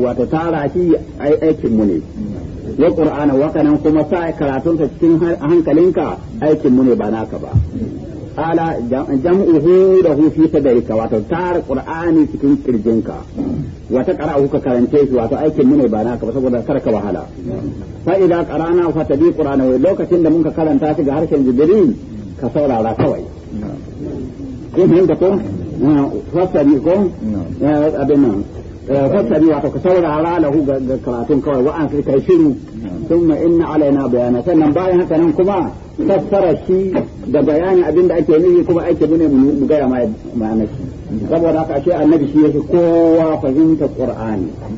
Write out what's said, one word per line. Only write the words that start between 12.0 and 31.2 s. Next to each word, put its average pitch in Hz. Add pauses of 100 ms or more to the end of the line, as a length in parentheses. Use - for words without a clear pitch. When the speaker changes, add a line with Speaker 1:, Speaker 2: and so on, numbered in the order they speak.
Speaker 1:
cikin 139
kirjinka. 110 (720)
Wa 123
taqra'uhu, 143
ka 147
karance 131
shi, 123
wato 117
aikin 147
mu 143
ne 131
ba 107
naka 117
ba, 110
saboda 127
kar 143
ka 123
wahala. 101 (800)
Fa 170
idza 170
qara'na 165
fa 151
tabi 156
qur'ana, 139 (160)
lokacin 175
da 160
mun 160
ka 151
karanta 151
shi 165
ga 135
harshen 151
Jibril, 151 (460)
ka 123
saurara 123
kawai. 139 (1500)
Kun 175
fahimta 165
ko? 180 (560)
Ah, 143 (280)
fassari 156
ko? 170 (260)
Speaker 2:
Na'am. 104 (140)
Speaker 1:
Eh, 147
abin 143
nan. 104 (460)
Eh, 139
fassari, 165
wato 147
ka 139
saurara 170
lahu 147
ga, 139
ga 131
karatun 123